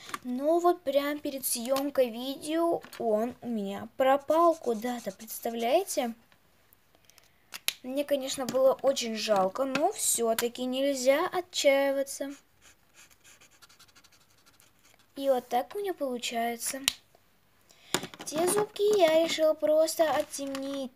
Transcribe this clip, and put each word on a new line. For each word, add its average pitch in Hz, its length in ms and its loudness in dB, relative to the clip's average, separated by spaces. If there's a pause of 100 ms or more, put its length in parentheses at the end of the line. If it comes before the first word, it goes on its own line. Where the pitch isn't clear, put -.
(240)
Но 277 360 2
вот 349 240 2
прям 277 360 0
перед 277 260 -6
съёмкой 262 680 0
видео 311 680 -2 (180)
он 233 420 0
у - 60 -12
меня 208 500 -6
пропал 302 580 4
куда-то, 233 560 -4
представляете? 233 1000 -2 (1700)
Мне, 269 240 -4
конечно, 269 400 -2
было 254 360 4
очень 240 340 0
жалко, 208 500 0
но 277 260 0
всё-таки 233 720 -2
нельзя 269 640 0
отчаиваться. 277 1040 0 (2750)
И 277 120 -2
вот 254 200 2
так 254 260 -2
у 415 40 -6
меня 392 140 -2
получается. 240 880 -4 (1500)
Те 320 220 0
зубки 415 500 2
я 330 280 4
решила 311 280 2
просто 311 560 2
оттемнить, 277 880 -4